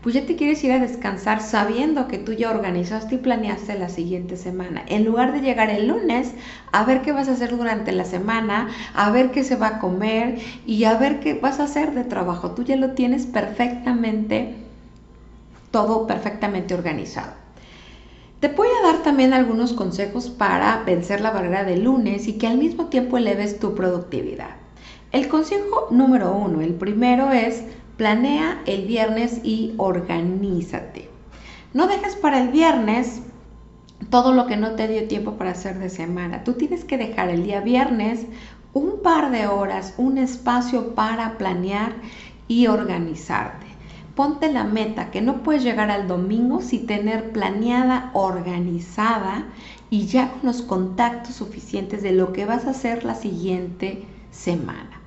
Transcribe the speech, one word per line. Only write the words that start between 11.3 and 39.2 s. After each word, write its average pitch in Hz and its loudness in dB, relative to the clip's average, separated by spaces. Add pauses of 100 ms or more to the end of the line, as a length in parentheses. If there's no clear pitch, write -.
vas 262 0
a 294 2
hacer 294 0
de 247 -2
trabajo. 180 -4
Tú 240 -4
ya 269 2
lo 269 2
tienes 247 0
perfectamente, 226 -2 (1120)
todo 226 2
perfectamente 196 -4
organizado. 160 -6 (1040)
Te 285 2
voy 392 2
a 480 4
dar 320 4
también 269 6
algunos 240 4
consejos 202 -4
para 202 2
vencer 180 0
la 220 0
barrera 190 0
del 190 0
lunes 220 2
y 220 -4
que 226 -2
al 240 2
mismo 330 0
tiempo 254 0
eleves 208 0
tu 208 -2
productividad. 175 -4 (560)
El 277 2
consejo 403 0
número 240 6
uno, 180 0
el 165 0
primero 240 2
es 233 2 (360)
planea 277 2
el 196 -2
viernes 220 0
y 220 -2
organízate. 180 -2 (640)
No 311 4
dejes 403 0
para 277 4
el 254 2
viernes 254 4 (880)
todo 247 6
lo 254 6
que 214 -2
no 220 0
te 220 -2
dio 220 0
tiempo 214 -2
para 185 -4
hacer 190 -6
de 190 -4
semana. 175 -6
Tú 247 0
tienes 339 -2
que 269 -2
dejar 214 0
el 175 2
día 202 -2
viernes 233 2 (480)
un 349 -2
par 320 4